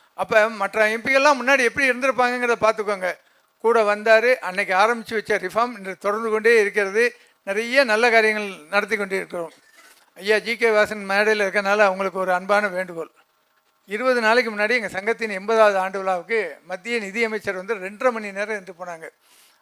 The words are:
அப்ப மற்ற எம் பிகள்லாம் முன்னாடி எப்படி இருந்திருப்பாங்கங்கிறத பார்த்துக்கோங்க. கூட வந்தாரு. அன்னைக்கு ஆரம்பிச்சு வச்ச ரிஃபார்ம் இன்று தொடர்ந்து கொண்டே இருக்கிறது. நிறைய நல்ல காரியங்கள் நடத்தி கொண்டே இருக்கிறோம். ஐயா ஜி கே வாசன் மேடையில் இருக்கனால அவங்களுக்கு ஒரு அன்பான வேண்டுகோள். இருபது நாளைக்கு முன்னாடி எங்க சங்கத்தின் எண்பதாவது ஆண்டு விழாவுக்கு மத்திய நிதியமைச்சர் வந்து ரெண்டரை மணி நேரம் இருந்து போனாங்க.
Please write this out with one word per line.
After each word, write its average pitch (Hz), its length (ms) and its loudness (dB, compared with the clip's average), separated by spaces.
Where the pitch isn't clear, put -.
அப்ப 208 360 2
மற்ற 214 400 0
எம் 226 120 -4
பிகள்லாம் 269 400 4
முன்னாடி 262 220 2
எப்படி 262 260 0
இருந்திருப்பாங்கங்கிறத 247 720 0
பார்த்துக்கோங்க. 202 560 -2
கூட 220 380 2
வந்தாரு. 220 400 4
அன்னைக்கு 185 380 -4
ஆரம்பிச்சு 226 400 0
வச்ச 214 240 -2
ரிஃபார்ம் 202 400 -4
இன்று 190 200 -12
தொடர்ந்து 220 320 -4
கொண்டே 220 320 4
இருக்கிறது. 202 540 0
நிறைய 233 400 0
நல்ல 226 280 2
காரியங்கள் 214 580 0
நடத்தி 202 280 -2
கொண்டே 196 180 -4
இருக்கிறோம். 175 380 -8
ஐயா 208 220 0
ஜி 208 200 -4
கே 226 120 2
வாசன் 214 360 2
மேடையில் 208 400 2
இருக்கனால 196 340 0
அவங்களுக்கு 190 400 2
ஒரு 185 140 0
அன்பான 202 340 0
வேண்டுகோள். 180 440 -8
இருபது 247 360 0
நாளைக்கு 226 300 2
முன்னாடி 208 180 -2
எங்க 233 180 0
சங்கத்தின் 208 420 -4
எண்பதாவது 208 480 2
ஆண்டு 190 220 -4
விழாவுக்கு 185 400 -2
மத்திய 190 360 -6
நிதியமைச்சர் 214 560 -4
வந்து 190 200 -6
ரெண்டரை 202 360 -2
மணி 214 200 -8
நேரம் 202 180 -8
இருந்து 190 300 -10
போனாங்க. 170 300 -12